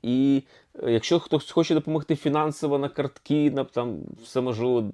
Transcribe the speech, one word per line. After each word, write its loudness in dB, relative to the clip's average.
і, 2
е, 0
якщо 2
хтось -2
хоче 2
допомогти 0
фінансово 0
на -2
картки, 0
на, -2
там, -4
все -2
можливо, 0